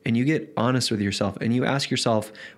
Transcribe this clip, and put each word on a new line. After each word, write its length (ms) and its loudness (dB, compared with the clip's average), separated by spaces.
and 120 2
you 80 2
get 320 0
honest 360 2
with 80 0
yourself 400 0
and 120 0
you 120 2
ask 260 0
yourself 400 0